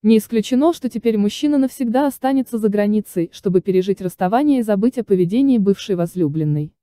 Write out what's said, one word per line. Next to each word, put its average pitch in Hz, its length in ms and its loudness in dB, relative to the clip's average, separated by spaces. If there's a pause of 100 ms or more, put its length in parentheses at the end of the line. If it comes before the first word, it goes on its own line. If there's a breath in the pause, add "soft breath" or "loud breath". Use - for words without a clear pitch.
Не 220 160 6
исключено, 247 540 0
что 262 160 -6
теперь 220 300 -2
мужчина 285 400 0
навсегда 262 500 0
останется 262 500 -2
за 214 100 0
границей, 208 640 -2
чтобы 180 280 -2
пережить 185 400 -2
расставание 226 580 0
и 240 40 0
забыть 214 360 0
о 220 60 -6
поведении 220 540 2
бывшей 196 380 0
возлюбленной. 156 760 -2 (100)